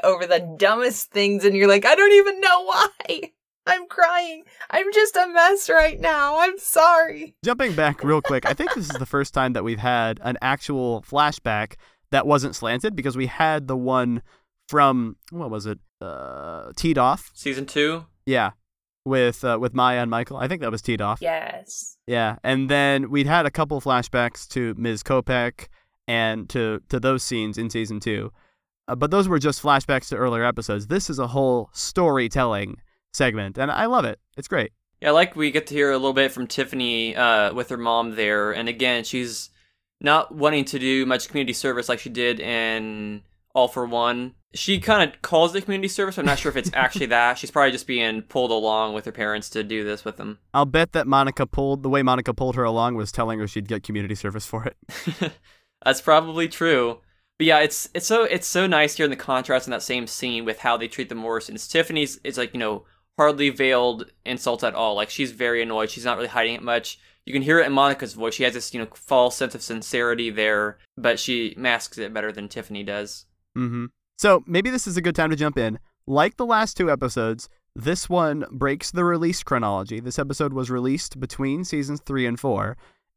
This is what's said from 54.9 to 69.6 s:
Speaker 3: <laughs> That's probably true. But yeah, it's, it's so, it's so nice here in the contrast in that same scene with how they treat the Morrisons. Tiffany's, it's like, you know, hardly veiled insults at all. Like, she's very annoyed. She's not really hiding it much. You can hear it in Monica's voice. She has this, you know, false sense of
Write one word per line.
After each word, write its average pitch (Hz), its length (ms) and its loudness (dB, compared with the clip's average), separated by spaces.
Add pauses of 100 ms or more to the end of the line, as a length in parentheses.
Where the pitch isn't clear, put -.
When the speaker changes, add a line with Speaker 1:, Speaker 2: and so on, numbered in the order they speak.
Speaker 3:
<laughs> - 300 -20
That's 135 160 2
probably 160 460 2
true. 131 520 0 (400)
But 160 80 2
yeah, 156 120 8
it's, - 340 0
it's 175 120 -4
so, 226 180 4
it's 175 240 -2
so 185 200 2
nice 151 280 2
here 156 100 0
in 143 40 0
the 131 60 -4
contrast 127 520 -2
in 127 40 -10
that 117 100 -4
same 123 240 -4
scene 117 400 -6
with 110 140 -4
how 120 180 0
they 113 100 -6
treat 123 220 -10
the 117 60 -12
Morrisons. 113 520 -8
Tiffany's, 160 560 -2
it's 139 140 -8
like, 120 160 -6
you 123 60 -8
know, 107 260 -4 (320)
hardly 147 320 4
veiled 123 640 0 (140)
insults 123 380 -4
at 113 120 -2
all. 110 200 0
Like, 107 140 -4
she's 127 220 -6
very 117 300 -2
annoyed. 110 280 -4
She's 120 160 -12
not 120 120 -2
really 117 120 -6
hiding 117 260 0
it - 60 -12
much. 117 380 -4 (260)
You 127 80 -6
can 139 80 0
hear 160 180 4
it 147 80 4
in 139 60 -2
Monica's 135 400 2
voice. 110 220 -4
She 131 80 -2
has 123 100 2
this, 120 200 -10
you 120 60 -8
know, 110 140 -6
false 123 440 2
sense 131 180 -4
of 117 80 -14